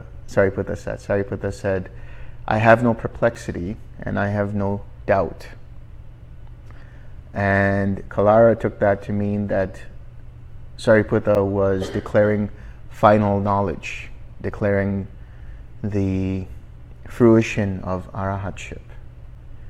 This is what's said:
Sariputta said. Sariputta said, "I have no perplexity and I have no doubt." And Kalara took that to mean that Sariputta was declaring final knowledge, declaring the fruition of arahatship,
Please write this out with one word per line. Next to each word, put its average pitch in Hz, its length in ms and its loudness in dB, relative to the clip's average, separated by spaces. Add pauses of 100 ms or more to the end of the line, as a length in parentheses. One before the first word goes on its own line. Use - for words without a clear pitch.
(260)
Sariputta 98 520 0
said. - 220 -8
Sariputta 101 520 -2
said, 95 380 -4 (580)
"I 110 100 2
have 113 220 8
no 120 140 4
perplexity 107 840 -2 (240)
and - 160 -6
I 101 120 0
have 101 260 0
no 101 280 -2 (220)
doubt." - 440 0 (1900)
And 98 760 2
Kalara 110 480 6
took 110 220 -2
that 101 280 2
to 107 60 -4
mean 104 360 -2
that 98 320 -2 (960)
Sariputta 107 680 6
was 98 460 2
declaring 104 600 2 (380)
final 104 520 6
knowledge, 101 720 -2 (280)
declaring 98 680 0 (720)
the 95 640 0 (640)
fruition 110 720 6
of 92 320 -4
arahatship, 98 720 -6 (840)